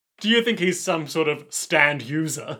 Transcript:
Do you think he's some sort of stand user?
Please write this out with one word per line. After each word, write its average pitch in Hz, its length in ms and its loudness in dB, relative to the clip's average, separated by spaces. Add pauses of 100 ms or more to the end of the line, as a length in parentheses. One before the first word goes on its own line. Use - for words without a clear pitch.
(200)
Do 208 80 -2
you 233 160 4
think 226 160 0
he's 180 200 2
some 160 280 -2
sort 160 180 0
of 147 220 -2
stand 147 540 2
user? 143 580 -6